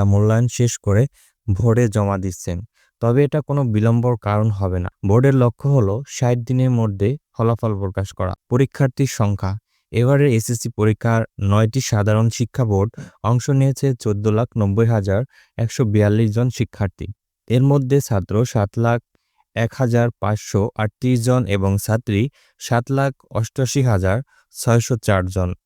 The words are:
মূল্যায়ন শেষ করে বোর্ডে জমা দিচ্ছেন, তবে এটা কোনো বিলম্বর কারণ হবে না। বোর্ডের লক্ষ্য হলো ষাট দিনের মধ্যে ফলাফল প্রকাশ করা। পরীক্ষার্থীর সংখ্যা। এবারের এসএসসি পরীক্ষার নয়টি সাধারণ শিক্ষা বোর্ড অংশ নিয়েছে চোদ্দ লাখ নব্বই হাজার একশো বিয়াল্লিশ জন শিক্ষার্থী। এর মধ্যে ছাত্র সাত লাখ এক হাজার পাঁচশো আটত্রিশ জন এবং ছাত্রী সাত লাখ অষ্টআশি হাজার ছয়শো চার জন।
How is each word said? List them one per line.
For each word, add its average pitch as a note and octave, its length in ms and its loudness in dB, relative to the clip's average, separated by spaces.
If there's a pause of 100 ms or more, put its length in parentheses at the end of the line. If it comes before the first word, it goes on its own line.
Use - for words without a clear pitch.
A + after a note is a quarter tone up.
মূল্যায়ন G#2+ 440 2
শেষ A#2+ 300 -2
করে G#2 240 2 (440)
বোর্ডে A2 420 2
জমা G2+ 280 0
দিচ্ছেন, F#2 400 -6 (440)
তবে A#2+ 220 2
এটা D3 180 -2
কোনো C#3+ 260 -2
বিলম্বর A#2 540 2
কারণ G#2+ 300 0
হবে F#2+ 280 -2
না। F2+ 100 -4 (160)
বোর্ডের B2+ 300 4
লক্ষ্য B2 340 0
হলো A2 260 2 (140)
ষাট B2 360 0
দিনের B2+ 260 2
মধ্যে G#2+ 380 0 (220)
ফলাফল A2+ 480 0
প্রকাশ G2 340 -4
করা। F#2 200 -4 (140)
পরীক্ষার্থীর C3+ 640 0
সংখ্যা। G2+ 380 -2 (400)
এবারের C#3 420 2
এসএসসি A#2 420 -2
পরীক্ষার A2 460 0 (220)
নয়টি A2 380 2
সাধারণ G#2+ 480 2
শিক্ষা - 360 -4
বোর্ড G2+ 240 0 (340)
অংশ A#2 280 0
নিয়েছে C3+ 360 0 (120)
চোদ্দ G#2 320 -2
লাখ A2+ 160 0 (100)
নব্বই G#2 300 2
হাজার G2+ 340 0 (360)
একশো A2+ 280 -2
বিয়াল্লিশ G#2 460 2
জন A#2 180 0
শিক্ষার্থী। G2+ 580 -6 (400)
এর B2+ 160 2
মধ্যে C#3 380 2
ছাত্র F#2+ 340 -2 (100)
সাত G#2 320 -2
লাখ A#2 220 0 (560)
এক A2+ 180 -2
হাজার A#2+ 340 0 (120)
পাঁচশো G#2 420 -2 (140)
আটত্রিশ B2 500 -2
জন B2+ 220 2
এবং G2 320 0
ছাত্রী G#2+ 420 0 (400)
সাত A#2+ 280 -2
লাখ C#3 220 0 (200)
অষ্টআশি B2 520 -2
হাজার G2 340 0 (380)
ছয়শো A#2+ 480 0
চার F#2+ 240 2
জন। F#2 220 -2 (160)